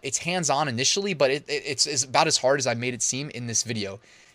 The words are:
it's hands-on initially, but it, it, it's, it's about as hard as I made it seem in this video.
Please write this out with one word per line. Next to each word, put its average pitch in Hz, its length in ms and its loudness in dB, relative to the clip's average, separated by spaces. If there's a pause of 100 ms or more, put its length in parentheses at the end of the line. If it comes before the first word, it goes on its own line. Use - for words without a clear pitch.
it's 135 160 -4
hands-on 156 480 0
initially, 156 460 0
but 139 180 4
it, 143 160 -2
it, 143 180 -2
it's, 143 220 -2
it's 143 160 0
about 139 240 4
as 151 100 2
hard 139 220 2
as 127 80 -2
I 120 60 2
made 120 200 -4
it 113 80 -6
seem 139 280 -4
in 120 180 -8
this 110 160 0
video. 101 360 -6 (360)